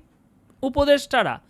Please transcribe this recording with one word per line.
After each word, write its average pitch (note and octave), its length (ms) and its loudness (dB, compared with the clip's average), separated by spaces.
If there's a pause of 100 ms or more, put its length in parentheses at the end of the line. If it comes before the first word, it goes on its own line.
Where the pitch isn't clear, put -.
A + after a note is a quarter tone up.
(640)
উপদেষ্টারা, C4+ 720 0 (160)